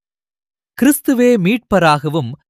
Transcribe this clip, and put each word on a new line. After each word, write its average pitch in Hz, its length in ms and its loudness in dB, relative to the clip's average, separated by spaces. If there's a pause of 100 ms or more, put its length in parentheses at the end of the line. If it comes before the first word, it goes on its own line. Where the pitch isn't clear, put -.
(840)
கிறிஸ்துவே 247 540 2
மீட்பராகவும் 165 960 -2 (180)